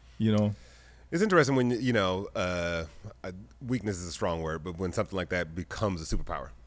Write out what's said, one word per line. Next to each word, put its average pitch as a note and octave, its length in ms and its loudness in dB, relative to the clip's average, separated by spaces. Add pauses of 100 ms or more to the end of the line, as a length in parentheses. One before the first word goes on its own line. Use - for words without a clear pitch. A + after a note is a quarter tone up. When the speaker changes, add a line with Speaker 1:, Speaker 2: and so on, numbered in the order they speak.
(180)
Speaker 1:
you A2 180 4
know? G#2 200 4 (560)
Speaker 2:
It's E3+ 100 0
interesting E3 340 6
when, B2 140 4
you B2 240 2
know, G2 420 2
uh, F2 500 0 (380)
uh, F#2+ 80 -8 (340)
weakness G#2+ 320 -2
is F2+ 100 -8
a E2 40 -8
strong E2+ 300 -2
word, D#2+ 220 -4
but E2+ 160 -8
when F#2 140 -2
something F#2+ 220 -4
like F2+ 140 -4
that E2+ 240 -2
becomes F2+ 480 -4
a - 160 -2
superpower C#2 320 -6 (180)